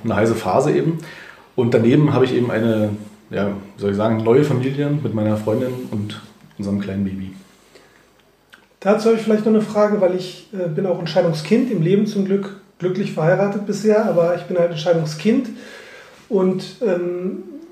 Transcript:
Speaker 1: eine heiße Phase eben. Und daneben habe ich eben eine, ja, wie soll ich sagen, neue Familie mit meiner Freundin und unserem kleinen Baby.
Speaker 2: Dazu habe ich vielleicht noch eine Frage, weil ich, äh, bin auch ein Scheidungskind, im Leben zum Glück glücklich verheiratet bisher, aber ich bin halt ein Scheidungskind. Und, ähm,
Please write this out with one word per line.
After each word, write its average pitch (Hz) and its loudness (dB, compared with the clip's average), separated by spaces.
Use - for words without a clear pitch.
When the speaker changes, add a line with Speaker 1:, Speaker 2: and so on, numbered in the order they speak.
Speaker 1:
eine 107 0
heiße 113 2
Phase 135 0
eben. 160 0
Und 117 2
daneben 131 4
habe 131 4
ich 127 0
eben 120 0
eine, 107 0
ja, 101 -2
wie 98 -10
soll 101 -2
ich 98 -2
sagen, 110 0
neue 117 6
Familie 135 -2
mit 123 -2
meiner 107 0
Freundin 123 -2
und 104 -8
unserem 101 -4
kleinen 98 -4
Baby. 95 -8
Speaker 2:
Dazu 214 2
habe 226 4
ich - -6
vielleicht 214 0
noch 220 4
eine 214 6
Frage, 202 2
weil 185 2
ich, - -8
äh, 175 -4
bin 185 -2
auch 180 -2
ein 170 -6
Scheidungskind, 196 0
im 180 0
Leben 202 4
zum 196 -2
Glück 196 -2
glücklich 185 -2
verheiratet 190 0
bisher, 214 2
aber 170 2
ich - -8
bin 180 -2
halt 170 4
ein 160 -6
Scheidungskind. 180 0
Und, 185 0
ähm, 180 -2